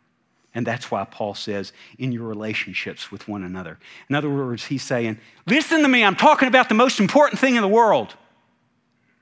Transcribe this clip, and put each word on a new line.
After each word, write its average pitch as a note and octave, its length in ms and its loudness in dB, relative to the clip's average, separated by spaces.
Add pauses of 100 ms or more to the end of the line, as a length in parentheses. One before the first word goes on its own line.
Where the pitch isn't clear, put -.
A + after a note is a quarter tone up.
(540)
And A#2 140 -6
that's A#2 240 -8
why G2 140 -4
Paul G#2 280 -8
says, G2+ 380 -10 (260)
"In B2+ 140 -6
your A#2 160 -8
relationships G#2+ 840 -10
with G2+ 180 -14
one G#2 140 -8
another." F2+ 360 -12 (300)
In C#3+ 60 -2
other D3 140 -4
words, C3 360 -6
he's C3+ 180 -8
saying, A#2 380 -4 (240)
"Listen D4+ 380 0
to C#4+ 40 4
me, B3 160 4
I'm F#3+ 140 4
talking C4+ 320 4
about B3+ 180 4
the G#3+ 80 0
most B3 240 2
important A3 400 4
thing C4 160 2
in A#3 60 2
the F#3+ 80 0
world." G3+ 480 2 (1040)